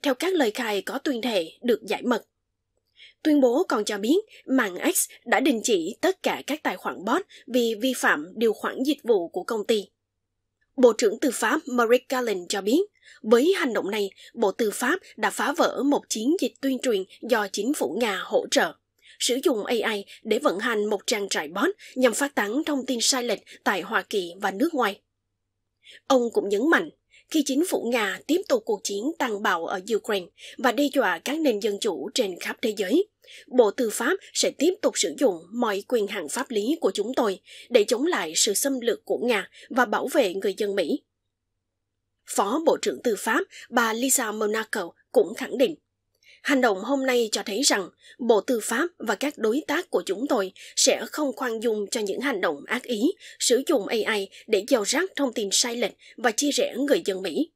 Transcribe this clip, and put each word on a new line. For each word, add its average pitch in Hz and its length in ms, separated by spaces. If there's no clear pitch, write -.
Theo 269 140
các 349 180
lời 269 180
khai 214 300
có 202 160
tuyên 254 240
thệ 202 260
được 240 220
giải 196 200
mật. 233 220
Tuyên 294 180
bố 254 280
còn 214 160
cho 214 120
biết, 226 200
mạng 220 320
X - 140
đã 208 140
đình 247 240
chỉ 190 380
tất 370 220
cả 160 240
các 294 160
tài 180 140
khoản 170 280
bot 269 160
vì 233 340
vi 254 160
phạm 175 380
điều 220 180
khoản 214 300
dịch 285 200
vụ 196 240
của 175 160
công 208 240
ty. 214 200
Bộ 247 220
trưởng 233 220
Tư 269 140
pháp 240 320
Merrick 240 440
Garland 240 300
cho 202 120
biết, 226 200
với 240 360
hành 294 160
động 196 180
này, 202 180
Bộ 214 180
Tư 214 200
pháp 269 280
đã 214 120
phá 233 280
vỡ 233 280
một 285 240
chiến 240 300
dịch 262 220
tuyên 269 180
truyền 214 240
do 220 260
chính 208 260
phủ - 260
Nga 190 240
hỗ - 280
trợ, 196 220
sử 254 200
dụng 233 220
A - 80
I 214 320
để 214 160
vận 185 200
hành 214 260
một 208 220
trang 202 220
trại 170 180
bot 202 220
nhằm 254 180
phát 285 220
tán 226 280
thông 285 220
tin 247 160
sai 254 220
lệch 220 160
tại 202 180
Hoa 190 200
Kỳ 175 400
và 196 100
nước 196 220
ngoài. 220 260
Ông 240 260
cũng 202 160
nhấn 214 200
mạnh, 208 200
khi 311 160
chính 269 200
phủ - 260
Nga 208 360
tiếp 349 200
tục 254 180
cuộc 202 180
chiến 208 360
tàn 220 240
bạo 180 220
ở - 160
Ukraine 202 320
và 240 140
đe 285 120
dọa 185 260
các 285 200
nền 254 200
dân 202 200
chủ 190 340
trên 190 260
khắp - 220
thế 226 160
giới, 220 300
Bộ 226 240
Tư 226 180
pháp 262 240
sẽ - 180
tiếp 339 300
tục 262 160
sử - 220
dụng 220 160
mọi 214 360
quyền 220 200
hạn 190 220
pháp 262 220
lý 226 300
của 196 100
chúng 214 220
tôi 214 260
để 240 140
chống 233 220
lại 202 300
sự 208 180
xâm 269 260
lược 226 260
của 175 120
Nga 220 320
và 240 160
bảo 214 220
vệ 247 260
người 190 240
dân 202 180
Mỹ. 190 240
Phó 247 360
Bộ 202 160
trưởng 165 220
Tư 226 120
pháp 247 280
bà 226 240
Lisa 240 380
Monaco 214 600
cũng 208 220
khẳng 247 240
định, 269 180
"Hành 277 200
động 220 160
hôm 262 280
nay 240 260
cho 202 140
thấy 208 160
rằng 226 280
Bộ 226 220
Tư 240 220
pháp 269 240
và 220 180
các - 220
đối 220 300
tác 320 220
của 180 160
chúng 202 220
tôi 202 240
sẽ - 360
không 285 220
khoan 226 300
dung 214 280
cho 226 100
những 196 180
hành 247 220
động 156 240
ác 240 180
ý, 233 280
sử 247 280
dụng 240 200
A 220 280
I 196 120
để 208 200
gieo 233 160
rắc 320 320
thông 277 180
tin 208 180
sai 233 240
lệch 233 180
và 233 140
chia 285 200
rẽ - 260
người 254 280
dân 185 160
Mỹ." 190 340